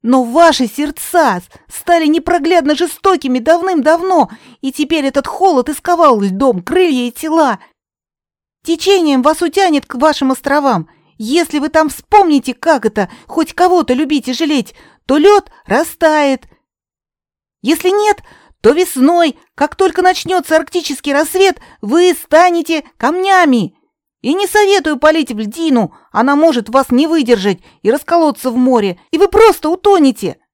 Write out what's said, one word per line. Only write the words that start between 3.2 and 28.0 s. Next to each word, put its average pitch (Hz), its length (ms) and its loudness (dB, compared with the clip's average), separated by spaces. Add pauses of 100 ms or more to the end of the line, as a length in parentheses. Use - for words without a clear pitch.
давным-давно, 330 880 0 (300)
и 262 100 -6
теперь 294 340 -4
этот 269 220 -2
холод 302 420 0
исковал 302 520 0
льдом 196 420 -2
крылья 294 460 -2
и - 20 -6
тела. 302 480 -2 (1040)
Течением 330 580 0
вас 311 200 0
утянет 349 420 0
к - 120 -16
вашим 277 340 0
островам. 269 580 -2 (300)
Если 294 400 -2
вы 285 120 -4
там 311 180 2
вспомните, 302 680 0
как 285 320 -2
это, 214 240 -4 (160)
хоть - 260 -4
кого-то 349 420 2
любить 277 340 -2
и 254 40 -6
жалеть, 285 440 -4 (300)
то 269 100 0
лёд 392 340 2 (140)
растает. 294 800 -2 (1160)
Если 320 260 -2
нет, 415 340 0 (380)
то 220 100 4
весной, 330 680 0 (200)
как 294 180 -4
только 370 280 -2
начнётся 359 520 -2
арктический 311 580 -4
рассвет, 359 460 0 (220)
вы 330 340 2
станете 330 680 0 (120)
камнями». 339 760 0 (520)
И 277 80 0
не 381 140 -2
советую 392 500 0
палить 311 320 2
в 214 80 -8
льдину, 233 560 -2 (160)
она 254 240 0
может 285 340 0
вас 262 220 0
не 262 160 2
выдержать 226 540 0 (220)
и 208 100 0
расколоться 302 580 -2